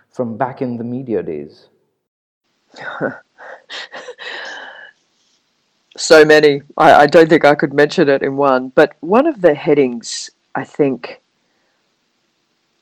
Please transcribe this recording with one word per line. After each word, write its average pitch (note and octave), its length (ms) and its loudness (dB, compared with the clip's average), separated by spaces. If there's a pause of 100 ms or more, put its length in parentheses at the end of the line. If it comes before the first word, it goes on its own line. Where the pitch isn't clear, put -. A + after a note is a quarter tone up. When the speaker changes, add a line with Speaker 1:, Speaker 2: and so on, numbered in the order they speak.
Speaker 1:
from A2+ 280 -8
back B2 240 -6
in B2 160 -8
the A#2 60 -10
media A#2+ 400 -6
days? D2+ 460 -14 (1080)
<laughs> - 320 -10 (3000)
Speaker 2:
So D#3 260 4
many. D3+ 380 4 (160)
I, D#3 160 4
I D3 140 6
don't E3 200 6
think D#3 160 2
I C#3+ 120 4
could C#3+ 180 -6
mention D3 340 0
it C#3 160 0
in C3+ 140 -4
one, C3 320 0
but D3 320 2
one A3+ 260 0
of B3 140 -6
the E3 120 4
headings, C#3 760 -4 (260)
I B2 80 -8
think, - 560 -6 (1600)